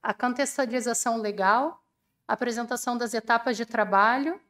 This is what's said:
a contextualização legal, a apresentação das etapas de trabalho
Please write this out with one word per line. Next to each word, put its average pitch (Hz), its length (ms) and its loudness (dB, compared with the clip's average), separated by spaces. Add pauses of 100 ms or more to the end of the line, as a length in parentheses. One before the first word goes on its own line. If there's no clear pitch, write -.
a 214 100 -2
contextualização 240 1040 -2
legal, 214 640 0 (460)
a - 60 0
apresentação 240 640 -2
das 233 160 -4
etapas 233 420 0
de 226 100 -6
trabalho 226 760 2 (100)